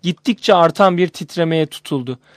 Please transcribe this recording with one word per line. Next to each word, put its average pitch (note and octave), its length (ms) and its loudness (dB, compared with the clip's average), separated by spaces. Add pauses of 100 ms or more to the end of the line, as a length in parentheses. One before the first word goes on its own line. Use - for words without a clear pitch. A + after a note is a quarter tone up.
Gittikçe G3 520 -2
artan F3 440 4
bir F3+ 100 0
titremeye E3 580 -2
tutuldu. C3 540 -8 (180)